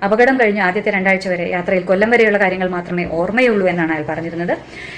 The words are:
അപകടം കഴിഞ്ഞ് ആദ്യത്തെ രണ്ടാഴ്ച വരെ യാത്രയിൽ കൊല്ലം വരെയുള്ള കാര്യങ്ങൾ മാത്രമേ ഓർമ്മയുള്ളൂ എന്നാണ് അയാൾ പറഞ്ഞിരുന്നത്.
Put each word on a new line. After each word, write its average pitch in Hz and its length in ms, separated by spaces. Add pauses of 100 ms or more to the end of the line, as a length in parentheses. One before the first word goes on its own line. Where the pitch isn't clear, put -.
അപകടം 240 380
കഴിഞ്ഞ് 214 200
ആദ്യത്തെ 208 300
രണ്ടാഴ്ച 190 360
വരെ 180 220
യാത്രയിൽ 180 340
കൊല്ലം 196 260
വരെയുള്ള 220 280
കാര്യങ്ങൾ 185 300
മാത്രമേ 175 380
ഓർമ്മയുള്ളൂ 202 640
എന്നാണ് 170 240
അയാൾ 151 180
പറഞ്ഞിരുന്നത്. 165 480 (400)